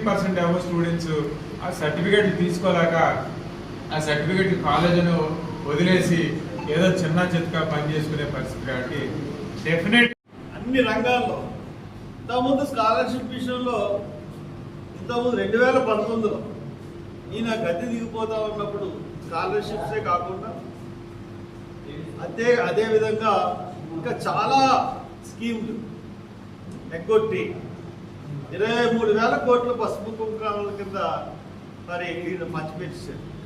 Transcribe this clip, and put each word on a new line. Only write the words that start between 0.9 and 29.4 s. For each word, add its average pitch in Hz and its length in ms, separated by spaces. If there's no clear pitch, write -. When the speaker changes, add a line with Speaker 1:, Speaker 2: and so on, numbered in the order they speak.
Speaker 1:
ఆ 180 60
సర్టిఫికెట్లు 185 600
తీసుకోలేక 170 920
ఆ 156 40
సర్టిఫికెట్ 165 640
కాలేజీని 170 480
వదిలేసి 170 680
ఏదో 160 160
చిన్న 175 480
చితకా 165 260
పని 151 360
చేసుకునే 147 280
పరిస్థితి. - 420
కాబట్టి 127 340
డెఫినెట్ 208 440
Speaker 2:
అన్ని 254 260
రంగాల్లో 240 680
ఇంతకుముందు 262 440
స్కాలర్‌షిప్ 240 680
విషయంలో, 247 680
ఇంతకుముందు 240 360
రెండు 196 200
వేల 254 220
పంతొమ్మిదిలో 220 640
ఈయన 226 160
గద్దె 196 360
దిగిపోతా 226 480
ఉన్నప్పుడు 208 580
స్కాలర్‌షిప్సే 208 760
కాకుండా - 500
అదే, 233 340
అదే 220 360
విధంగా 220 420
ఇంకా - 180
చాలా 269 520
స్కీమ్లు 220 480
ఎగ్గొట్టి 185 600
ఇరవై 226 400
మూడు 226 200
వేల 233 340